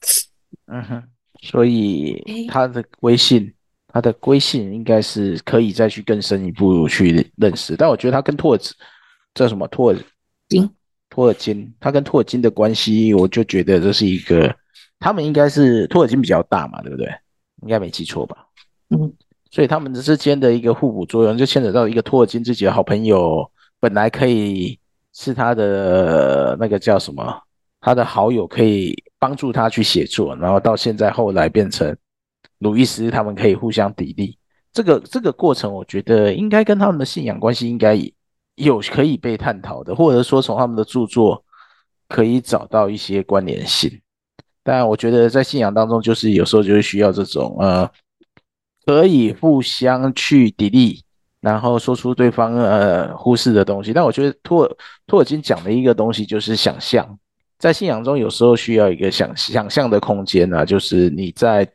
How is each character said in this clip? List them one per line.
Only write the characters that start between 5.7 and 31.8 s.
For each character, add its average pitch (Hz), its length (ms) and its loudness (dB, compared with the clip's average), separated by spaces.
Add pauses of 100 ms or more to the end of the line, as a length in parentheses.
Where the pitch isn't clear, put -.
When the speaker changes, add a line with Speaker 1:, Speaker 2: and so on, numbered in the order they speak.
Speaker 1:
再 110 180 0
去 107 120 -10
更 104 200 -2
深 95 240 -4
一 87 60 -6
步 90 360 2
去 82 500 2
认 101 180 2
识， - 200 -8
但 160 140 2
我 117 80 0
觉 127 100 -4
得 127 40 0
他 135 100 0
跟 147 160 -4
托 147 160 2
尔， 101 60 2 (760)
这 127 140 0
什 107 100 -4
么， 87 100 -8
托 120 240 2
尔 95 60 0 (500)
Speaker 2:
金。 190 220 0 (400)
Speaker 1:
托 123 180 0
尔 107 60 4
金， 107 460 -8
他 143 100 -4
跟 143 140 0
托 143 160 0
尔 110 40 2
金 123 180 -4
的 113 100 4
关 107 240 0
系， 110 380 2
我 92 140 4
就 113 180 0
觉 92 180 -2
得 92 160 2
这 98 120 2
是 107 140 0
一 92 140 0
个， 80 340 2 (460)
他 185 120 -2
们 170 140 -4
应 151 80 -4
该 147 160 4
是， 123 380 4
托 175 160 4
尔 123 40 2
金 127 140 0
比 165 60 -2
较 87 160 2
大 76 240 -4
嘛， - 140 -16
对 - 100 -14
不 65 60 -12
对？ 60 120 -8 (540)
应 110 40 -14
该 110 120 0
没 90 100 -8
记 80 160 -12
错 - 200 -8
吧？ - 200 -20 (440)
Speaker 2:
嗯。 156 220 -2 (380)
Speaker 1:
所 156 140 -2
以 127 40 2
他 151 120 -2
们 139 140 -10
之 139 240 0
间 143 200 0
的 127 160 2
一 120 60 0
个 117 140 0
互 127 180 -2
补 95 140 -6
作 113 180 0
用， 110 120 2
就 127 100 0
牵 131 180 0
扯 101 80 -2
到 117 160 2
一 107 60 -4
个 113 80 0
托 - 200 0
尔 110 60 4
金 117 160 -8
自 120 100 -4
己 98 120 -4
的 95 60 4
好 98 120 0
朋 107 220 -2
友， 85 440 0 (300)
本 110 140 0
来 107 160 2
可 127 180 -2
以 101 500 -2 (360)
是 - 200 -8
他 120 220 0
的， 82 1040 0
那 113 80 -2
个 101 100 -2
叫 98 220 0
什 - 120 -8
么， - 300 -10 (380)
他 123 160 0
的 120 80 0
好 110 260 0
友 113 160 -2
可 - 160 -4
以 101 320 2 (240)
帮 135 180 -2
助 135 160 -6
他 113 180 0
去 113 120 -2
写 - 240 0
作， 76 300 -4
然 87 160 -2
后 98 80 2
到 110 160 0
现 110 200 -4
在 104 140 0
后 104 220 -2
来 92 160 0
变 104 240 0
成 76 240 -4 (640)